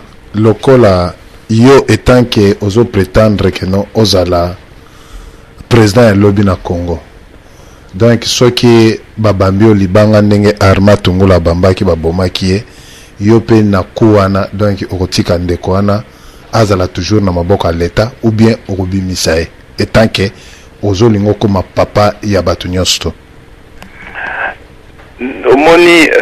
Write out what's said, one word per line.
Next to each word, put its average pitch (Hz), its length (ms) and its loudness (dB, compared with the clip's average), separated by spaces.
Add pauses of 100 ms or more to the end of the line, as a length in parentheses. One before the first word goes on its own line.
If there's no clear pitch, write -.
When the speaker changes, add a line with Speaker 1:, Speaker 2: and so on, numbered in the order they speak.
(340)
Speaker 1:
lokola 104 800 2 (340)
yo 123 400 4
etant 123 360 2
que 104 360 0
ozo 104 240 0
prétendre 98 680 0
que - 160 -8
non, 95 280 -2
ozala 90 600 -2 (1120)
président 113 340 2
ya 110 120 4
lobby 101 300 2
na 92 120 0
Congo. 85 440 -6 (920)
Donc, 113 300 0
soki 117 760 2 (160)
babambi 104 480 0
yo 110 100 4
libanga 104 480 2
ndenge 104 380 2
Armand 98 420 2
Tungula 92 320 2
abambaki, 87 500 0
babomaki 90 680 -2
ye, 101 140 -2 (560)
yo 107 200 2
pe 110 220 2
na 98 200 0
ku 107 320 0
wana, 98 380 0
donc, 101 380 -4
okotika 92 480 -4
ndeko 87 320 -6
wana, 101 340 -2 (480)
azala 98 360 0
toujours 101 340 -2
na 95 100 0
maboko 87 340 -2
ya 85 60 -2
leta, 87 400 -4 (100)
ou 117 80 0
bien 110 260 2 (120)
okobimisa 92 680 -4
ye, 82 120 -4 (300)
etant 110 340 0
que 95 180 -4 (520)
ozolinga 101 480 0
okoma 101 320 -2
papa - 600 -2
ya 101 200 -2
bato 92 260 -4
nyonso 90 300 -4
to. - 140 -8 (2000)
Speaker 2:
Omoni, 156 880 2 (140)